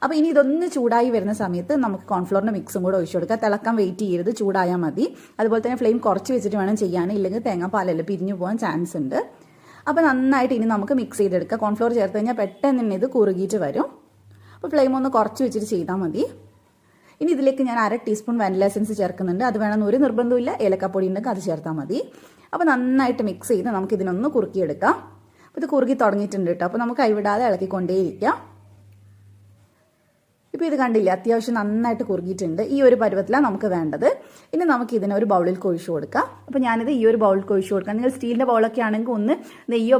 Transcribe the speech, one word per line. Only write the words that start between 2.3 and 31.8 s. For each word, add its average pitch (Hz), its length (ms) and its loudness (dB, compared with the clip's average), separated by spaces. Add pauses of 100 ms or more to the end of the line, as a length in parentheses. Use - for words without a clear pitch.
മിക്സും 180 300 -6
കൂടെ 190 120 2
ഒഴിച്ച് 170 180 -4
കൊടുക്കാം. 220 280 -2
തിളക്കാൻ 214 340 0
വെയിറ്റ് 190 260 -2
ചെയ്യരുത്, 180 260 -2 (100)
ചൂടായാൽ 185 420 0
മതി. 185 240 -2 (320)
അതുപോലെ 220 260 2
തന്നെ 247 180 -2
ഫ്ലെയിം 226 240 2
കുറച്ച് 196 280 0
വെച്ചിട്ട് 202 260 -2
വേണം 202 220 0
ചെയ്യാൻ, 175 240 0 (120)
ഇല്ലെങ്കിൽ 196 280 -2
തേങ്ങാപ്പാലല്ലേ 180 640 -2
പിരിഞ്ഞു 190 300 -4
പോകാൻ 208 240 -4
ചാൻസ് 165 360 -4
ഉണ്ട്. 131 180 -2 (680)
അപ്പോൾ 294 220 2
നന്നായിട്ട് 262 500 2
ഇനി 226 160 0
നമുക്ക് 214 260 0
മിക്സ് - 220 -6
ചെയ്തെടുക്കാം. 180 420 -2
കോൺഫ്ലോർ 214 240 0 (100)
ചേർത്ത് 190 200 0
കഴിഞ്ഞാൽ 226 240 -2
പെട്ടെന്ന് 254 400 0
തന്നെ 202 180 0
ഇത് 254 140 2
കുറുകിയിട്ട് 196 500 2
വരും. 143 220 -2 (680)
അപ്പോൾ 311 160 -10
ഫ്ലെയിം 269 260 4
ഒന്ന് 262 180 -2
കുറച്ച് 220 280 0
വെച്ചിട്ട് 214 300 -2
ചെയ്താൽ 180 280 -2
മതി. 175 220 -2 (1000)
ഇനി 311 140 2
ഇതിലേക്ക് 269 320 2
ഞാൻ 233 160 -2
അര 214 100 0 (140)
ടീസ്പൂൺ 214 340 -2
വാനില 190 300 2
എസൻസ് 214 260 -2
ചേർക്കുന്നുണ്ട്. 185 520 -2
അത് 220 120 -2
വേണമെന്ന് 214 280 0
ഒരു 240 140 4
നിർബന്ധമില്ല, 247 480 2 (140)
ഏലക്കാപ്പൊടി 190 440 0
ഉണ്ടെങ്കിൽ 220 240 -4
അത് 190 120 -6
ചേർത്താൽ 160 320 -4
മതി. 165 220 -4 (540)
അപ്പോൾ 339 180 0
നന്നായിട്ട് 254 580 2
മിക്സ് - 240 -6
ചെയ്ത് 196 240 0
നമുക്കിതിനൊന്ന് 190 580 -2
കുറുക്കിയെടുക്കാം. 190 600 0 (500)
അപ്പോൾ - 160 -12
ഇത് 311 120 -4
കുറുകി 262 300 2
തുടങ്ങിയിട്ടുണ്ട് 202 480 0
കേട്ടോ. 175 160 -2
അപ്പോൾ 226 160 -4
നമുക്ക് 240 200 -2
കൈവിടാതെ 208 480 2
ഇളക്കിക്കൊണ്ടേയിരിക്കാം. 185 840 -2 (2250)
ഇപ്പോൾ 330 180 -2
ഇത് 277 120 2
കണ്ടില്ലേ, 220 340 2
അത്യാവശ്യം 233 440 0
നന്നായിട്ട് 226 500 0